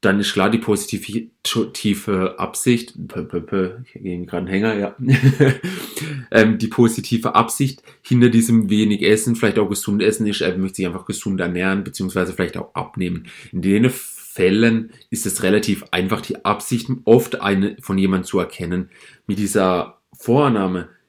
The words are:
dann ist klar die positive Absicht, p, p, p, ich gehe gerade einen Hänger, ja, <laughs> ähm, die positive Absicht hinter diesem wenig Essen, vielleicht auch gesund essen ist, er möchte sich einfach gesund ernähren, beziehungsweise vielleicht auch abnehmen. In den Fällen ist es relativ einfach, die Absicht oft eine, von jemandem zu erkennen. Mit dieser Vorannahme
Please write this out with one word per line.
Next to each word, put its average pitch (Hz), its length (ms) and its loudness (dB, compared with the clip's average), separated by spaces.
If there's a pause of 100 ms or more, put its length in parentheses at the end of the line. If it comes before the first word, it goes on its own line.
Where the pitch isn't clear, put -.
dann 101 200 2
ist 98 140 -2
klar 101 160 2
die 113 80 2
positive 104 1800 -4
Absicht, - 560 -2 (140)
p, - 140 -10
p, 85 180 -6
p, 92 300 -2 (160)
ich - 160 -20
gehe 87 220 -6
gerade 87 220 -6
einen - 20 -8
Hänger, 104 260 0
ja, 101 240 -4
<laughs> 135 1300 0
ähm, 110 280 4
die 113 100 -2
positive 113 640 2
Absicht 131 480 0 (200)
hinter 123 260 4
diesem 113 420 4
wenig 104 320 2
Essen, 107 340 2
vielleicht 107 220 2
auch 101 100 2
gesund 101 340 -2
essen 110 240 0
ist, 104 140 -2
er 87 160 -2
möchte 95 200 -4
sich 92 100 -2
einfach 90 200 -8
gesund 98 340 -6
ernähren, 92 440 -2
beziehungsweise 92 500 -4
vielleicht - 220 -4
auch - 180 -12
abnehmen. 87 520 -6 (260)
In 90 100 -4
den 107 280 4 (440)
Fällen 110 560 2 (200)
ist 117 160 -6
es - 180 -6
relativ 104 480 0
einfach, 92 280 -2
die - 240 -10
Absicht 104 440 -4 (160)
oft 113 360 4
eine, 98 400 0
von 98 160 -4
jemandem 95 300 2
zu 95 140 -2
erkennen. 90 500 -6 (380)
Mit 98 100 -4
dieser 95 640 0 (120)
Vorannahme 104 760 0 (200)